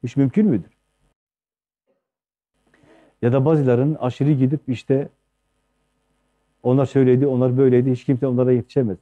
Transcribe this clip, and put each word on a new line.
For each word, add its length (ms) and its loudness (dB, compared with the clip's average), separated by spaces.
Hiç 140 -8
mümkün 280 0
müdür? 260 -2
Ya 120 0
da 120 0
bazılarının 500 0
aşırı 360 -2
gidip 360 0
işte 420 -4
onlar 220 2
şöyleydi, 420 2
onlar 300 0
böyleydi, 340 2
hiç 140 -6
kimse 220 -2
onlara 240 0
yetişemez 500 -2